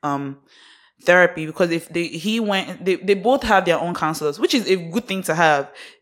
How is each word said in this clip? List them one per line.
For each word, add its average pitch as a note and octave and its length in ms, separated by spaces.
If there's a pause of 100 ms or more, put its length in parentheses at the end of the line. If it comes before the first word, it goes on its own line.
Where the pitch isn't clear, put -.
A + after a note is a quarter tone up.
um, C#3+ 340 (680)
therapy, F3 420
because E3 260
if E3 180
they, E3+ 180
he G3 320
went, F#3+ 460
they, F#3 100
they F#3+ 180
both A#3 300
have G3+ 220
their E3+ 140
own E3+ 140
counselors, D#3 460
which D#4 140
is A3+ 160
a F#3+ 60
good E3+ 300
thing F#3+ 180
to D#3+ 120
have. D3+ 360 (300)